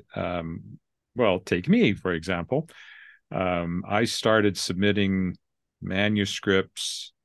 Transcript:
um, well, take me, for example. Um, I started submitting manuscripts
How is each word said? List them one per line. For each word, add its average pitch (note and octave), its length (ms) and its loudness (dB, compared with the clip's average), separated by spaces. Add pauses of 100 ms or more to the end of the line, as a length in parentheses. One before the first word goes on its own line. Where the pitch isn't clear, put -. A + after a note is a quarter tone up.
(160)
um, F2 640 -8 (360)
well, G2+ 260 2
take F2+ 260 -2
me, F3+ 260 4
for F#2 200 -2
example. F2 560 -4 (600)
Um, F2 540 -2
I G#2 200 0
started G#2+ 520 2
submitting F#2+ 800 0 (460)
manuscripts G2 1300 -2 (140)